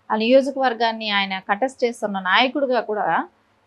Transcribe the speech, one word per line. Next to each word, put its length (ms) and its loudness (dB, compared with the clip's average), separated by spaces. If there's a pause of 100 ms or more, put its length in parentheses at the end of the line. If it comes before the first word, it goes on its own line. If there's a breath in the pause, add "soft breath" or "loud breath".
(100)
ఆ 60 0
నియోజకవర్గాన్ని 920 2
ఆయన 280 -2
కంటెస్ట్ 460 -2
చేస్తున్న 360 -4
నాయకుడిగా 600 2
కూడా 480 -2 (380)